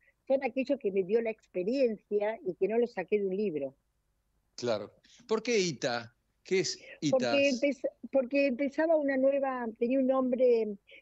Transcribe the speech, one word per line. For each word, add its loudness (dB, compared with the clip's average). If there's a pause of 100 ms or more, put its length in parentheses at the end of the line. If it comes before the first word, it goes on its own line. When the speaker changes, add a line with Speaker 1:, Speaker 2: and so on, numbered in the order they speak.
(260)
Speaker 1:
son 2
aquellos -2
que -2
me 0
dio 0
la -2
experiencia -2
y -4
que 0
no 0
los 0
saqué -2
de -2
un -2
libro. -4 (840)
Speaker 2:
Claro. -4 (380)
¿Por -2
qué 0
Ita? -4 (280)
¿Qué 0
es -4 (320)
Speaker 1:
Porque 2
Speaker 2:
Itas? 2
Speaker 1:
empe-, -2 (200)
porque 2
empezaba 0
una 0
nueva, 0 (120)
tenía 2
un 2
nombre, 2 (260)